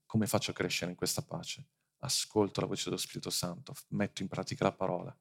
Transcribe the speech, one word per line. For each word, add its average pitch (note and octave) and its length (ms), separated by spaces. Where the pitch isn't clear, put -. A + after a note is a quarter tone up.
come G#2+ 220
faccio F#2+ 240
a - 20
crescere F2+ 380
in F2 40
questa - 240
pace? - 460
Ascolto - 640
la F#2+ 60
voce G2 180
dello F2+ 120
Spirito - 320
Santo, F2+ 460
f-, - 140
metto G2+ 340
in F#2+ 60
pratica - 340
la F#2+ 100
parola F2+ 480